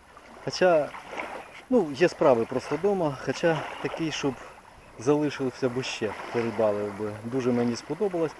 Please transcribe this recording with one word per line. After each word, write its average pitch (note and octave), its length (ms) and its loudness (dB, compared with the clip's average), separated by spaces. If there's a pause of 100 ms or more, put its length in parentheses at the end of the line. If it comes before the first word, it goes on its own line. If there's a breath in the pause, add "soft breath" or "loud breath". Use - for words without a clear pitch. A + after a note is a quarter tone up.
(440)
Хоча, E3 440 4 (840)
ну, A3+ 240 4
є E3 140 6
справи B2+ 360 4
просто B2+ 320 -4
вдома, E3+ 480 0
хоча D#3+ 340 0 (240)
такий, D#3+ 300 -4
щоб C3+ 220 -2 (640)
залишився, C3+ 720 0
бо B2 140 -4
ще - 280 -4 (220)
порибалив G#2+ 640 0
би. G#2+ 120 -4 (140)
Дуже B2 280 0
мені A#2+ 240 2
сподобалось. E3 640 -2